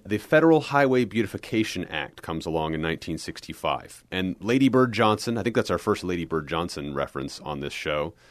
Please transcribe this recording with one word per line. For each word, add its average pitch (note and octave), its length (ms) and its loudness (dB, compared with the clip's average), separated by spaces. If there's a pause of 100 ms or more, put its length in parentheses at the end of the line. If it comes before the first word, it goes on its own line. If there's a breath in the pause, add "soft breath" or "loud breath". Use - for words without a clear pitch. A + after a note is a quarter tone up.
the G#2 140 0
Federal D#3+ 420 6
Highway C3+ 420 4
Beautification G#2+ 840 -2
Act - 360 -8
comes E2 240 -6
along D#2+ 280 0
in D#2 80 -2
nineteen D#2+ 360 -4
sixty-five. - 920 -6
And F#2 300 -2
Lady B2+ 300 2
Bird B2 240 4
Johnson, A2 460 2
I - 40 -2
think A2 120 -2
that's A2 160 0
our F2 80 0
first - 240 0
Lady F2+ 200 -2
Bird D#2 240 -4
Johnson D#2+ 460 -4
reference C#2 460 -6
on D2 220 -8
this C#2+ 120 -6
show D2+ 400 -4 (180 soft breath)